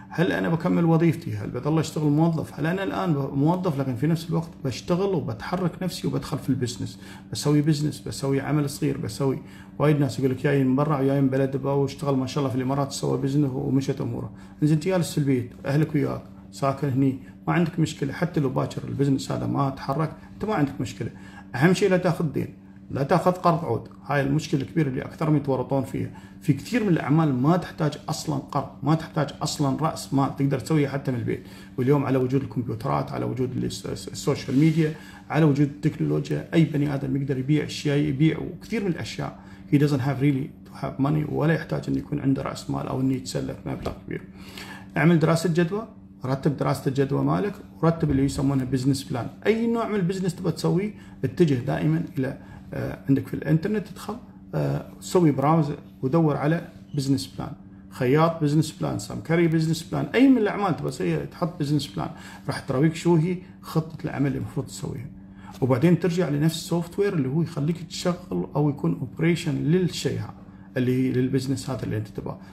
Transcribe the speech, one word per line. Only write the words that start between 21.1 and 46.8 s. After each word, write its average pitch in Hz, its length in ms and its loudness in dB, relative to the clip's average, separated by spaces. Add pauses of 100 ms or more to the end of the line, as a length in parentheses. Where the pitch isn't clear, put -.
أهم 165 180 6
شيء 196 160 4
لا 180 80 6
تاخذ 170 340 0
دين، - 220 -6 (380)
لا 135 120 -2
تاخذ 180 280 4
قرض 165 340 2
عود. 117 220 -2 (180)
هاي 143 160 0
المشكلة 139 400 0
الكبيرة 143 280 0
اللي 127 120 -4
أكثر - 280 -2
من 151 80 6
يتورطون 135 460 0
فيها. 113 260 -6 (320)
في - 120 4
كثير 214 300 0
من 202 60 4
الأعمال 151 440 4
ما 143 240 4
تحتاج 151 360 -2 (160)
أصلًا 151 280 -4
قرض، 135 300 -4 (160)
ما 151 120 4
تحتاج 151 340 -2 (120)
أصلًا 139 400 -2
رأس - 320 -4
مال، 135 220 0
تقدر 139 240 0
تسويها 143 300 2
حتى 135 220 -4
من 123 60 -2
البيت. 113 260 -4 (340)
واليوم 131 280 4
على 131 120 2
وجود 127 240 2
الكمبيوترات، 135 720 -4
على 123 140 -4
وجود 123 320 -2
ال-، 120 80 -2
الس-، - 200 -8
الس-، - 220 -8
السوشيال - 520 -2
ميديا، 156 340 4 (360)
على 151 160 4
وجود 143 220 4
التكنولوجيا، 147 840 -2
أي 170 100 6
بني 143 320 0
آدم 135 220 -2
يقدر 139 200 -2
يبيع 143 260 2
الشيء، 147 460 0
يبيع 147 300 2
وكثير - 440 -4
من 196 40 0
الأشياء. - 520 -6 (320)
He 147 40 6
doesn't 143 260 4
have 131 200 -2
really 139 480 0
to - 140 -12
have 135 220 -2
money، 151 260 0
ولا 143 220 2
يحتاج 151 340 -4
إنه 135 100 0
يكون 139 220 -4
عنده 135 220 2
رأس - 280 -6
مال 139 180 -4
أو 131 140 -4
إنه 131 120 2
يتسلف - 520 -6
مبلغ - 260 -6 (140)
كبير. - 160 -8 (760)
اعمل 160 220 6
دراسة 165 340 4
جدوى، 185 340 0 (380)
رتب 135 320 0
دراسة 143 300 -2